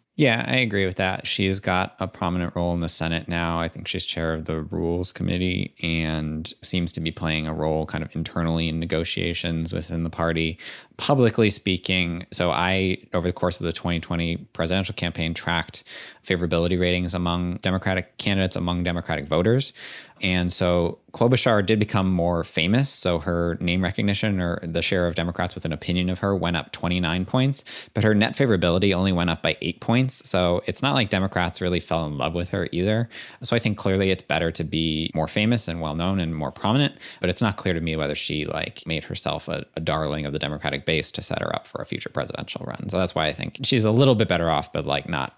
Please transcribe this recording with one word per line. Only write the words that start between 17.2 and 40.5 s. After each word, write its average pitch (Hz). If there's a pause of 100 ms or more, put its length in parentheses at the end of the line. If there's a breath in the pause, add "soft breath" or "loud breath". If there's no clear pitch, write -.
Democratic 92
candidates, 95
among 87
Democratic 82
voters. 101 (460 loud breath)
And 90
so 87 (140)
Klobuchar 117
did 107
become 98
more 85
famous, 107
so 87
her 85
name 87
recognition 101
or 87
the 85
share 90
of 85
Democrats 85
with -
an 80
opinion 90
of 90
her 98
went 87
up -
twenty-nine 90
points, 131 (300 loud breath)
but 104
her 107
net 107
favorability 95
only 95
went 87
up 80
by 80
eight -
points. 127
So 90
it's -
not 139
like 117
Democrats 92
really 87
fell 82
in 73
love 73
with 87
her 92
either. 107 (360 loud breath)
So -
I 120
think 110
clearly 95
it's 92
better 82
to 82
be 80
more 80
famous 113
and 85
well-known 82
and 82
more 73
prominent, 127 (260 loud breath)
but 90
it's 90
not 104
clear 92
to 80
me 80
whether 73
she, 76
like, 78
made 80
herself -
a, 78 (100)
a 80
darling 76
of 71
the 76
Democratic 73